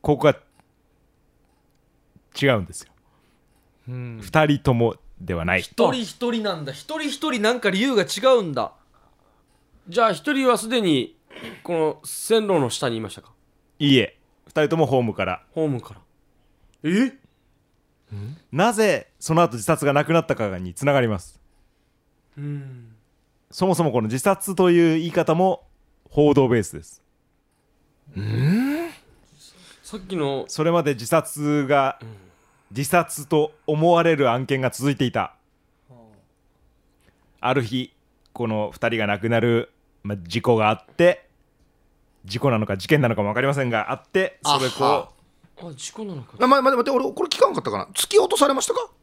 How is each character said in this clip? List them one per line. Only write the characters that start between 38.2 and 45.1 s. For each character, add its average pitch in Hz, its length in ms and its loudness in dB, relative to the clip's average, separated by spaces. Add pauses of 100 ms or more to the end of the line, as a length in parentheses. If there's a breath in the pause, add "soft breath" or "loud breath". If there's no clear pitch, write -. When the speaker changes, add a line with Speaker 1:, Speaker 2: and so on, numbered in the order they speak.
Speaker 1:
こ 120 140 -4
の 107 260 -4
二 117 160 -2
人 117 80 -2
が 107 100 0
亡 101 120 0
く 113 100 -2
な 117 100 2
る、 117 320 0 (300)
ま、 101 160 -8
事 90 240 -6
故 117 160 4
が 107 120 4
あ 110 40 2
っ - 140 -8
て、 - 420 2 (960)
事 98 140 -8
故 135 100 2
な 117 80 2
の 107 80 -2
か 98 100 -4
事 92 120 -12
件 151 120 4
な 123 100 2
の 110 60 -2
か 107 60 -2
も 101 80 -2
分 107 60 -6
か 123 60 -2
り 135 60 0
ま 139 60 -2
せ 135 100 -4
ん 123 60 -2
が、 113 220 -2
あ 135 40 -4
っ - 120 -20
て、 - 360 -4
そ 143 160 0
れ 131 100 -2
こ - 100 -8
う 135 40 0
Speaker 4:
あ 123 60 4
は。 95 220 -2 (580)